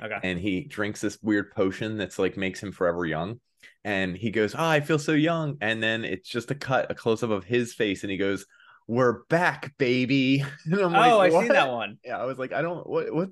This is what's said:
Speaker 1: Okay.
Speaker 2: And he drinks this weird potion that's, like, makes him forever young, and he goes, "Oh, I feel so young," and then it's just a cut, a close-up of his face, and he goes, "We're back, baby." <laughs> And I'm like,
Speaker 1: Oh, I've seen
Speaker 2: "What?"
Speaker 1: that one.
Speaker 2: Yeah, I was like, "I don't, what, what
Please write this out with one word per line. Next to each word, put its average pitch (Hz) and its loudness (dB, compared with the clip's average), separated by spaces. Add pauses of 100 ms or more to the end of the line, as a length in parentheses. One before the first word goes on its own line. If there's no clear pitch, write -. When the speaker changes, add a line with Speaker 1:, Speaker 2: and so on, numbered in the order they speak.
Speaker 1:
Okay. 107 -8
Speaker 2:
And 92 -2
he 92 0
drinks 104 -6
this 104 -4
weird 104 0
potion 107 -2
that's, 92 -6
like, 92 0
makes 92 -4
him 98 -8
forever 87 0
young, 82 -4 (440)
and 95 -2
he 104 -4
goes, 107 0
"Oh, 156 0
I 160 4
feel 147 0
so 151 -2
young," 156 0
and 110 0
then 113 0
it's - -6
just 117 -4
a 139 -2
cut, 131 0
a - -4
close-up 113 0
of 98 0
his 120 0
face, 104 -2
and 101 -4
he 92 -2
goes, 98 0 (420)
"We're 120 2
back, 160 0
baby." 131 2 (120)
<laughs> - -20
And 160 0
I'm 180 2
like, 226 6
Speaker 1:
Oh, 220 8
I've 180 6
seen 170 6
Speaker 2:
"What?" 240 0
Speaker 1:
that 165 4
one. 110 -6
Speaker 2:
Yeah, 117 -8
I 110 -4
was 131 -6
like, 131 -6
"I 127 0
don't, 165 -6
what, 156 -2
what 180 -2